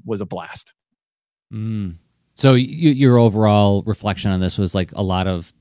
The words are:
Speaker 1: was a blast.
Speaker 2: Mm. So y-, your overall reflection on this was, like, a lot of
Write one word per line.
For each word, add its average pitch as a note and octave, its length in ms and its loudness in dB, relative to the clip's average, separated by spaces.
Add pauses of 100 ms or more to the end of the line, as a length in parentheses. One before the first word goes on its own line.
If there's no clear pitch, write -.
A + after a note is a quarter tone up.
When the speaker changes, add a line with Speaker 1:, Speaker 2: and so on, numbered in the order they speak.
Speaker 1:
was G#2+ 160 -6
a G2+ 60 -8
blast. - 460 -16 (800)
Speaker 2:
Mm. G#2+ 440 -8 (400)
So C3+ 160 4
y-, B2+ 60 4
your C3+ 600 2
overall G#2 680 2
reflection G#2 440 -4
on F#2 80 -2
this F#2 200 -4
was, G2 180 -4
like, F#2 160 -4
a G2+ 100 -8
lot F#2 240 -2
of F2 340 -6